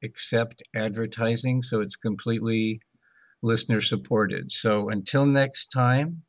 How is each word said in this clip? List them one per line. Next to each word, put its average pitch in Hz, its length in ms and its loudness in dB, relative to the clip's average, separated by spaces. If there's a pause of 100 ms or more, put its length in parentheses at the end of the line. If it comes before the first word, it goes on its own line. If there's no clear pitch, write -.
accept - 600 -2 (120)
advertising, 117 880 -2
so 117 180 -2
it's 101 160 -6
completely 110 840 -2 (600)
listener 113 400 2
supported. 101 720 0
So 104 380 0
until 107 360 0
next 139 420 2
time 135 640 2